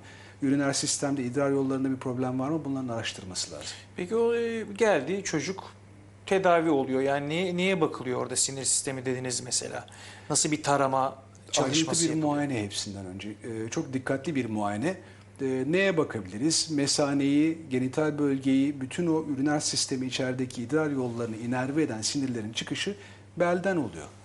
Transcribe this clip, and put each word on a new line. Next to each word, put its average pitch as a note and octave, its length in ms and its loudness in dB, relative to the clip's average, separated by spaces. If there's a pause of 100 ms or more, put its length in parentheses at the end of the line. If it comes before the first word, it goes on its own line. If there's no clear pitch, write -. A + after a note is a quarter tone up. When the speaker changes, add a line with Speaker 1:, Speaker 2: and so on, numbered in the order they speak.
(420)
Speaker 1:
Üriner C#3 320 4
sistemde, C#3 500 0
idrar C#3 280 0
yollarında C3+ 400 2
bir C3 60 0
problem B2+ 420 -2
var C3 100 0
mı? D#3+ 160 0
Bunların C3+ 220 -4
araştırması F#2+ 640 -6
lazım. D2+ 160 -12 (280)
Speaker 2:
Peki F3+ 200 -2
o, A#3 200 4
e, A#3 260 0 (160)
geldi, F#3+ 460 4
çocuk E3+ 400 -2 (640)
tedavi F3 440 6
oluyor. C3 320 4
Yani C#3 280 2
neye, F3 280 0
neye F#3 240 4
bakılıyor B2+ 400 0
orada B2 140 -4
sinir C3+ 300 -2
sistemi C3 400 0
dediniz B2+ 400 -2
mesela? B2 400 -4 (440)
Nasıl D3+ 220 2
bir D3 120 -2
tarama C3+ 520 2 (360)
çalışması C3+ 280 2 (100)
Speaker 1:
Ayrıntı E3 140 2
bir E3 60 4
Speaker 2:
yapılıyor? D#3 260 2
Speaker 1:
muayene C#3 280 -2
hepsinden G2 420 -6
önce. G2 240 -10
Ee, A2 400 -8
çok C3+ 240 -6
dikkatli C3+ 420 -2
bir A#2+ 140 0
muayene. G#2+ 480 -2 (440)
Ee, C3 260 0
neye F#3 300 4
bakabiliriz? A#2+ 760 0
Mesaneyi, C#3+ 840 4 (120)
genital C3 500 0
bölgeyi, C3+ 640 2
bütün D3+ 260 -2
o D#3 180 2
üriner D3 340 2
sistemi C3 460 -2
içerideki B2+ 580 -2
idrar D#3 260 0
yollarını A#2 480 -2
inerve C3 460 0
eden A#2 180 -2
sinirlerin A#2 520 -2
çıkışı G3 420 -4 (420)
belden F3 400 2
oluyor, G2 280 -4 (200)